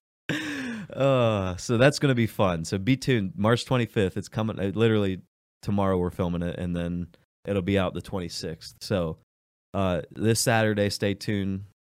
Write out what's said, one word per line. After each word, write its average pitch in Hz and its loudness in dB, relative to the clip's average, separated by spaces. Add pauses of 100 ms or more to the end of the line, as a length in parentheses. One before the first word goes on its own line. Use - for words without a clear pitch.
(920)
Uh, 113 2
so 120 -2
that's 139 6
gonna 135 4
be 117 2
fun. 90 0
So 98 -2
be 113 2
tuned. 113 0
March 110 2
twenty-fifth. 113 0
It's 98 -8
coming. 110 -4
Uh, 98 -2
literally 104 2 (420)
tomorrow 98 2
we're 90 0
filming 87 -2
it, 87 -4
and 87 -4
then 87 -4 (360)
it'll 98 0
be 98 2
out 90 0
the 87 -6
twenty-sixth. 85 -8
So, 85 -2 (560)
uh, 92 0 (100)
this 110 0
Saturday, 107 2
stay 101 -2
tuned. 98 -4 (280)